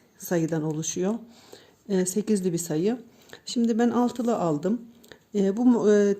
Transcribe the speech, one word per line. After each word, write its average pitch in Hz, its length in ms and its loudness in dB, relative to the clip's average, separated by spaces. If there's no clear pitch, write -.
sayıdan 160 460 -2
oluşuyor. 160 520 -4
E, 185 160 0
sekizli 196 480 0
bir 165 40 0
sayı. 170 400 -2
Şimdi 233 340 0
ben 240 100 4
altılı 240 480 0
aldım. 175 440 -2
E, 196 220 0
bu, 233 340 4
e, 202 280 4